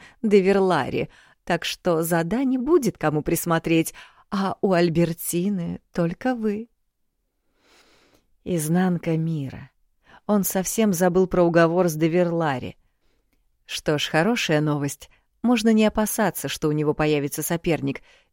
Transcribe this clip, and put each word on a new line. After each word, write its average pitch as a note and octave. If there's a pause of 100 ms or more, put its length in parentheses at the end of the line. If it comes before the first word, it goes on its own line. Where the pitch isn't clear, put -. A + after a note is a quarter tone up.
(220)
де G3+
Верлари, F3 (340)
так F3
что E3
за E3
Дани B3+
будет C4
кому D3+
присмотреть, E3 (360)
а G3
у G3
Альбертины E3+ (100)
только F#3
вы". G#3+ (1700)
Изнанка E3+
мира. D#3 (560)
Он G#3
совсем G3
забыл F3+
про F3+
уговор E3+
с D3+
де D#3+
Верлари. E3 (880)
Что -
ж, C#3+
хорошая E3
новость. D3 (320)
Можно A3+
не G#3+
опасаться, G#3
что -
у D3+
него D3+
появится D3+
соперник — D3 (320)